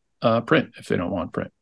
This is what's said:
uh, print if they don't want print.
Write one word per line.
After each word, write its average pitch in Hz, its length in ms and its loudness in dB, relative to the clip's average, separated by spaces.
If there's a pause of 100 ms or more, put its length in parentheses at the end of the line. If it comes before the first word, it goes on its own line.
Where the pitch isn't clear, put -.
(200)
uh, 117 220 2
print 147 340 2
if - 120 -18
they 107 100 0
don't 87 120 -4
want - 220 -4
print. - 300 -6